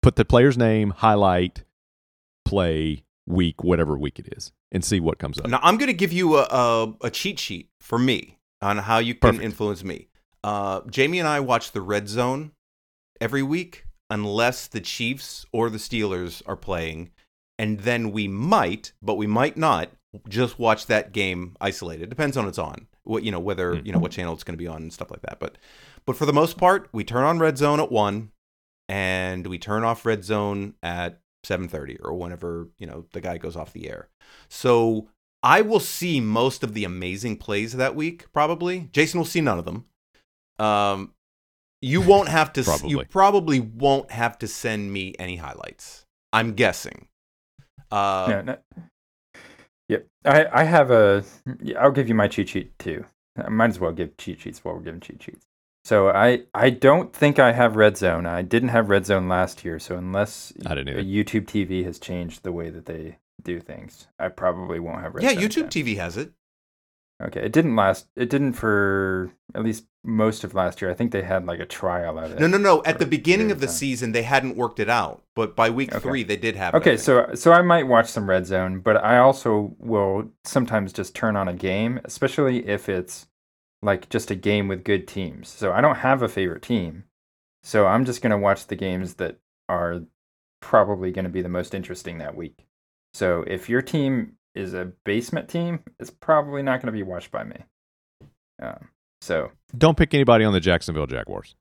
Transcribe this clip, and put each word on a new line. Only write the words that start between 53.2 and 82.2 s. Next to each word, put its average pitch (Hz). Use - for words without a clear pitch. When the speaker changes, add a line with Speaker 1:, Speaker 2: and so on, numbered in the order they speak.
Speaker 3:
I -
might 110
as 90
well 85
give 82
cheat -
sheets -
while 85
we're 85
giving 85
cheat -
sheets. -
So 98
I, 120
I 113
don't 139
think 147
I 127
have 117
Red 107
Zone. 87
I 85
didn't 117
have 113
Red 98
Zone 92
last 90
year, 82
so 90
unless 92
Speaker 1:
I 82
didn't 69
either. 98
Speaker 3:
YouTube 101
T 104
V 92
has 87
changed 87
the 90
way 85
that 82
they 80
do 87
things, -
I 92
probably 90
won't 85
have -
Red -
Speaker 2:
Yeah, 262
Speaker 3:
Zone 190
Speaker 2:
YouTube 214
Speaker 3:
again. 320
Speaker 2:
T 156
V 117
has 92
it. 147
Speaker 3:
Okay, -
it 107
didn't 151
last. 98
It 123
didn't 139
for 98
at 110
least 110
most 110
of 95
last 92
year. 95
I 90
think 117
they 98
had, 92
like, 87
a 85
trial 87
of 80
it -
Speaker 2:
No, 156
no, 185
no. 190
At 160
Speaker 3:
for -
Speaker 2:
the 165
beginning 170
Speaker 3:
a 202
Speaker 2:
of -
the 135
Speaker 3:
period -
of -
time. -
Speaker 2:
season, 127
they 117
hadn't 131
worked 117
it 101
out, 98
but 110
by 113
week 131
Speaker 3:
Okay. 131
Speaker 2:
three, 131
they 104
did 113
have 95
it, -
I 160
Speaker 3:
Okay, 160
Speaker 2:
think. 110
Speaker 3:
so, 123
so -
I 170
might 170
watch 117
some 101
Red 92
Zone, 92
but 107
I 113
also 117
will 104
sometimes 110
just -
turn 110
on 98
a 90
game, 101
especially 131